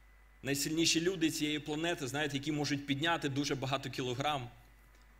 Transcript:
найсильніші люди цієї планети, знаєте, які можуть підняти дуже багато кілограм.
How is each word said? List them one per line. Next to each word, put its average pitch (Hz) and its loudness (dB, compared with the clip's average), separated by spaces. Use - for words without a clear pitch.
найсильніші 156 2
люди 170 2
цієї 151 -2
планети, 151 -2
знаєте, 143 -2
які 143 -2
можуть 143 0
підняти 156 2
дуже 143 0
багато 135 -2
кілограм. 127 -2